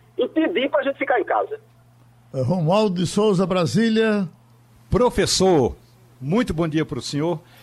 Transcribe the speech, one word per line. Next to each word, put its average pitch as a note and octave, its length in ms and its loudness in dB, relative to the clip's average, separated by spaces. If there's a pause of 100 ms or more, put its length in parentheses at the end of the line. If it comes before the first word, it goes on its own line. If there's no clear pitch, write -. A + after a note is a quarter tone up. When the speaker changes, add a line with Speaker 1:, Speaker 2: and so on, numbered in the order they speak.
(160)
Speaker 1:
impedir C#4+ 540 -2
pra C#4+ 140 0
gente C4+ 160 -4
ficar C4+ 200 0
em - 40 -2
casa. - 360 -4 (720)
Speaker 2:
É, C3+ 100 -4
Romualdo F3+ 600 0
de E3+ 60 0
Souza, G3+ 400 2
Brasília. G3+ 800 0 (640)
Speaker 3:
Professor, F#3 840 2 (460)
muito F#3+ 320 -2
bom E3 140 -2
dia D#3 180 0
pro B2 160 -6
senhor. D#3 380 -4 (240)